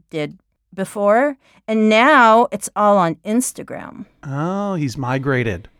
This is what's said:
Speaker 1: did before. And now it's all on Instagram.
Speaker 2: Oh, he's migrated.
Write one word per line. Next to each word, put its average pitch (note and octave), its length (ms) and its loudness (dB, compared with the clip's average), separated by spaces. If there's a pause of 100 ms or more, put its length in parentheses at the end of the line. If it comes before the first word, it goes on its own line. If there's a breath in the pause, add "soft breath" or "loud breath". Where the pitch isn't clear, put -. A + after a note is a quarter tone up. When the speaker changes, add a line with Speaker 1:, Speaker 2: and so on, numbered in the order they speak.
Speaker 1:
did D3+ 280 -8 (360)
before. G#3 640 0 (280 soft breath)
And A3 220 0
now A#3 640 4
it's - 240 -10
all G#3 220 2
on E3 260 0
Instagram. - 840 -8 (160)
Speaker 2:
Oh, F3+ 540 -6
he's D3 220 -4
migrated. B2+ 720 -4 (100)